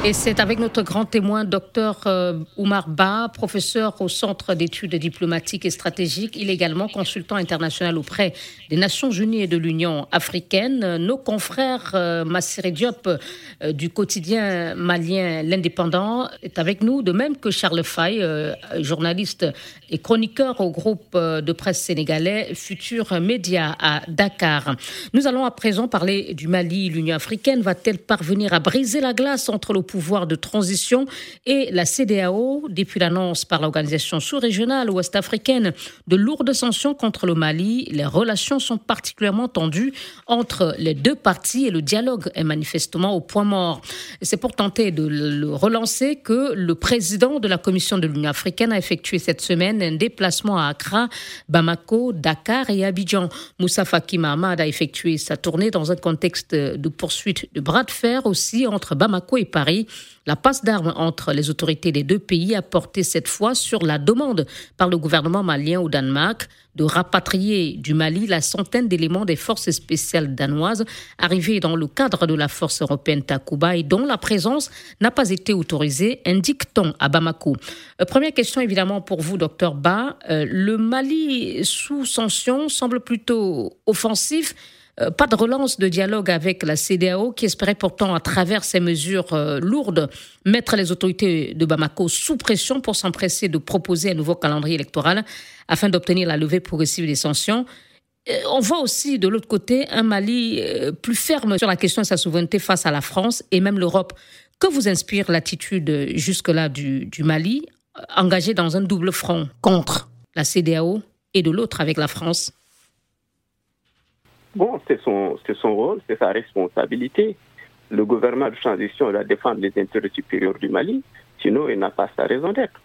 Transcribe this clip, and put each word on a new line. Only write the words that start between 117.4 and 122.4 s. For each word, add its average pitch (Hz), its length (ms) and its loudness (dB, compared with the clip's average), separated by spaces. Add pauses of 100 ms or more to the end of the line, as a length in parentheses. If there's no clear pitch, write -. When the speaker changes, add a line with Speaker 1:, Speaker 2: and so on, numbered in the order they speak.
Speaker 2:
Le 107 160 2
gouvernement 120 420 2
de 110 60 -6
transition 104 580 -2
doit 104 100 0
défendre 104 380 -2
les 98 160 -2
intérêts 98 380 -2
supérieurs 95 440 -2
du 95 120 -4
Mali, 180 320 0 (400)
sinon 151 260 2
il 107 100 -2
n'a 98 120 -2
pas 98 260 -2
sa - 80 0
raison 160 300 -2